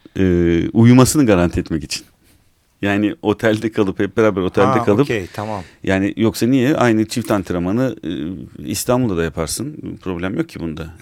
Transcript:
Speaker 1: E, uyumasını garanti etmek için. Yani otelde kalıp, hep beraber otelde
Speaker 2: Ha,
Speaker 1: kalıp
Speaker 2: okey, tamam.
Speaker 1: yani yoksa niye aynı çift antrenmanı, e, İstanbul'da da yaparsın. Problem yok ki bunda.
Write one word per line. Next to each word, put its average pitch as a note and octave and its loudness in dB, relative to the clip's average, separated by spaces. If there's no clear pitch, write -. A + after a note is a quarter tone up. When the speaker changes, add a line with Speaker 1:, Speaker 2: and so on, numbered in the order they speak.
Speaker 1:
E, F2 2
uyumasını B2+ 6
garanti F2 2
etmek D#2+ -6
için. - -12
Yani G2+ 0
otelde A2 0
kalıp, F#2+ -2
hep F#2+ -2
beraber G#2+ 2
otelde F#2 2
Speaker 2:
Ha, B2+ 2
Speaker 1:
kalıp G#2 4
Speaker 2:
okey, A#2+ 0
tamam. G#2 -8
Speaker 1:
yani F#2+ 0
yoksa A2 0
niye C3 2
aynı A2 2
çift - -6
antrenmanı, G2 -2
e, - -8
İstanbul'da A2+ -2
da E2 0
yaparsın. E2+ -8
Problem F#2 -6
yok - -6
ki - -14
bunda. D#2+ -8